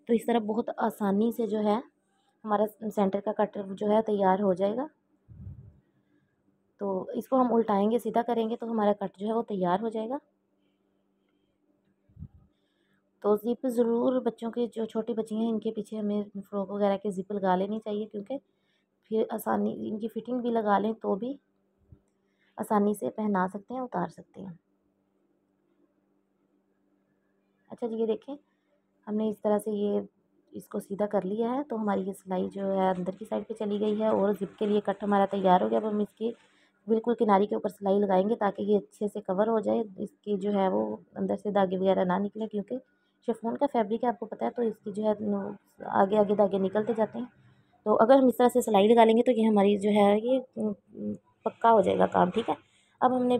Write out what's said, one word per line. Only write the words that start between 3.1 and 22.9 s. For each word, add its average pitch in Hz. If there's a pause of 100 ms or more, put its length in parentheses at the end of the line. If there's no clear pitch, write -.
का 214
कट 208 (160)
जो 208
है 214
तैयार 196
हो 196
जाएगा। 214 (1900)
तो 196
इसको 247
हम 247
उल्टाएंगे, 220
सीधा 226
करेंगे, 233
तो 233
हमारा 214
कट 196
जो 196
है 220
वो 233
तैयार 185
हो 226
जाएगा। 226 (3000)
तो 208
जिप 240
ज़रूर 240
बच्चों 226
के, 240
जो 220
छोटी 220
बच्ची 214
हैं, 226
इनके 220
पीछे 220
हमें 208 (160)
फ्रॉक 196
वगैरह 202
के 208
जिप 190
लगा 190
लेनी 202
चाहिए, 214
क्योंकि 214 (720)
फिर 220
आसानी, 214 (140)
इनकी 214
फिटिंग 240
भी 240
लगा 208
लें 214
तो 202
भी 254 (1200)
आसानी 214